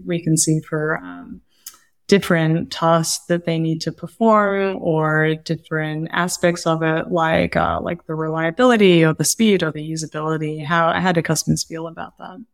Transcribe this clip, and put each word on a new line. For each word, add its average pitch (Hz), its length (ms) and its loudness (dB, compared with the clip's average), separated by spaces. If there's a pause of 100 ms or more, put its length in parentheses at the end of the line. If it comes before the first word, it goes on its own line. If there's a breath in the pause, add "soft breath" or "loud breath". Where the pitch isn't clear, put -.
we 170 160 -4
can 160 140 2
see 156 240 2
for, 156 380 -4
um, 180 420 -14 (680 loud breath)
different 165 640 2
tasks 165 560 2
that 175 200 -2
they 165 120 -2
need 160 220 -2
to 160 100 -6
perform 196 880 0
or 156 560 2
different 160 760 -6
aspects 175 540 0
of 160 160 2
it, 160 280 0
like, 165 460 0
uh, 165 260 0
like 175 240 -8
the 160 80 -8
reliability 165 880 4
or 156 100 4
the 156 100 -2
speed 202 380 2
or 156 100 -2
the 151 100 -10
usability. 156 800 -6
How, 165 300 2
how 180 200 0
do 165 100 2
customers 156 420 -2
feel 165 240 -10
about 165 300 -16
that? - 360 -16